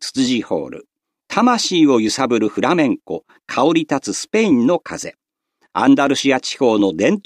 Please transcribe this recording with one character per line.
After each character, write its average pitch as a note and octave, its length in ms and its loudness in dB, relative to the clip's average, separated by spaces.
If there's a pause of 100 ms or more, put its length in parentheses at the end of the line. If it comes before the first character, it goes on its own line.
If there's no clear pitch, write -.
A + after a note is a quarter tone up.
ツ - 120 -12
ツ C3 120 -2
ジ B2 180 -2
ホ D#2 240 -4
ー - 20 -12
ル。 - 200 -18 (480)
魂 G3+ 520 2
を B2 120 4
揺 A2 120 -2
さ C3 160 -2
ぶ A#2 100 0
る G#2+ 100 0
フ - 120 -8
ラ D3+ 160 0
メ D#3 100 0
ン - 100 -2
コ、 - 280 -12 (240)
香 C3 160 -2 (100)
り E3 60 0 (100)
立 C3+ 220 -4
つ - 20 -8
ス - 140 -12
ペ A3 140 0
イ G#3+ 80 2
ン B2 180 4
の F3 100 0
風。 - 380 -14 (560)
ア A#2 160 0
ン C#3 80 8
ダ C#3+ 100 2
ル C3+ 80 0
シ C3+ 180 0
ア C3 80 0
地 - 160 -10
方 A2+ 220 2
の G2 160 2
伝 B2+ 320 2